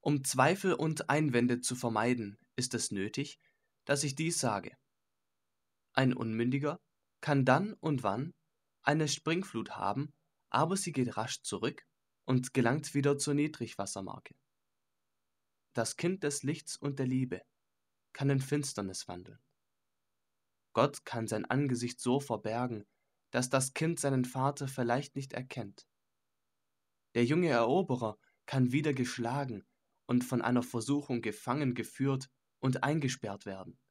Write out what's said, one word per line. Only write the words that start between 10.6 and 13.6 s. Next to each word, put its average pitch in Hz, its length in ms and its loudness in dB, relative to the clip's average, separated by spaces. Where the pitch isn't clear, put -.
sie 185 160 -4
geht 127 240 0
rasch - 280 -4
zurück - 420 -4
und 127 280 0
gelangt 131 400 2
wieder 143 240 2
zur 143 180 0
Niedrigwassermarke. 104 1000 -4